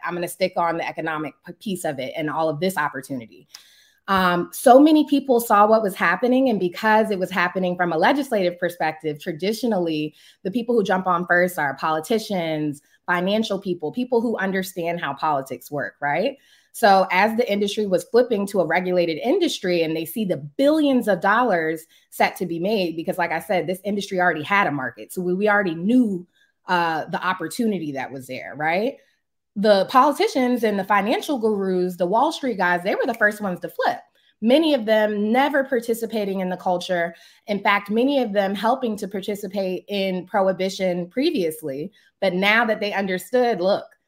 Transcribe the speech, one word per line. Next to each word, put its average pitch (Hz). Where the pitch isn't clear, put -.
I'm 170
gonna 175
stick 185
on 170
the 143
economic 156
p-, 175
piece 185
of 143
it 131
and 151
all 160
of 151
this 190
opportunity. 135
Um, 180
so 262
many 302
people 269
saw 208
what 220
was 190
happening, 247
and 208
because 214
it 196
was 185
happening 180
from 175
a 156
legislative 208
perspective, 156
traditionally, 175
the 190
people 233
who 214
jump 190
on 175
first 180
are 139
politicians, 160
financial 196
people, 175
people 247
who 226
understand 185
how 147
politics 139
work, 131
right? 175
So 190
as 214
the 240
industry 202
was 185
flipping 226
to 196
a 165
regulated 170
industry 240
and 160
they 165
see 220
the 175
billions 269
of 180
dollars 185
set -
to 185
be 165
made, 180
because 165
like 170
I 160
said, 170
this 180
industry 196
already 170
had 196
a 147
market. 127
So 190
we, 180
we 208
already 202
knew, 196
uh, 170
the 175
opportunity 180
that 131
was 131
there, 120
right? 175
The 202
politicians 262
and 202
the 190
financial 220
gurus, 190
the 180
Wall 165
Street 240
guys, 180
they 202
were 480
the 240
first 214
ones 185
to 160
flip. -
Many 294
of 220
them 214
never 269
participating 226
in 185
the 185
culture. 180
In 202
fact, 202
many 262
of 220
them 196
helping 226
to 208
participate 196
in 190
prohibition 185
previously. 170
But 190
now 208
that 214
they 202
understood, 190
look, 185